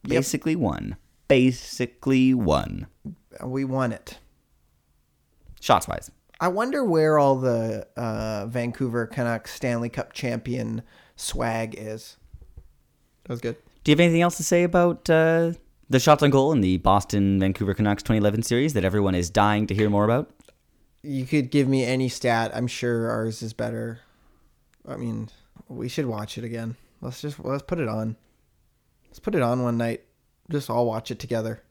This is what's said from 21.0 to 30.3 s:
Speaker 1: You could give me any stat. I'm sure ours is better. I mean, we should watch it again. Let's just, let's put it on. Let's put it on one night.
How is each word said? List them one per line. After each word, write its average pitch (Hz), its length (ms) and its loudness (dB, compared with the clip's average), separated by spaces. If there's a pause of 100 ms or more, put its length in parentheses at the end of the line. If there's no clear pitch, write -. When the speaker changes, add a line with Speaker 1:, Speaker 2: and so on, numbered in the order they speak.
Speaker 1:
You 135 220 -6
could 127 260 0
give 139 160 4
me 135 160 2
any 131 260 0
stat. 117 460 0
I'm 120 120 -4
sure 117 420 -2
ours 113 340 -4
is 110 100 -8
better. 113 460 -8 (880)
I 135 80 -12
mean, 110 340 -8 (380)
we 120 220 -10
should 147 180 -4
watch 107 300 -8
it 117 60 -10
again. 113 320 -8 (260)
Let's 123 200 -12
just, 147 220 -10
let's 135 200 -6
put 175 160 -6
it 127 80 -2
on. 110 280 -4 (920)
Let's - 120 -20
put 208 160 -4
it 151 60 2
on 123 220 0
one 120 140 0
night. 117 260 -4 (460)